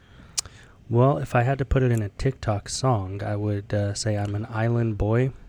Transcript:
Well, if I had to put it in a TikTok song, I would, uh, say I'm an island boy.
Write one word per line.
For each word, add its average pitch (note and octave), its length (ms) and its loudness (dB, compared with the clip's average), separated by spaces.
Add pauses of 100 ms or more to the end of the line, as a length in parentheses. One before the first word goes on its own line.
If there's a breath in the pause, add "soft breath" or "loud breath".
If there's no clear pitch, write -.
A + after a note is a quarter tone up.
(880 loud breath)
Well, B2+ 280 4
if C3+ 180 -4
I B2 60 4
had C3+ 160 2
to C#3 80 -2
put - 180 2
it B2 80 4
in A2+ 120 2
a G2+ 60 -4
TikTok - 600 -2
song, G2+ 540 0
I G#2+ 120 -2
would, G#2 380 -2
uh, G#2 220 0
say G#2+ 220 -2
I'm G#2 180 -4
an G#2+ 160 -4
island A2+ 460 0
boy. A2+ 340 2 (180)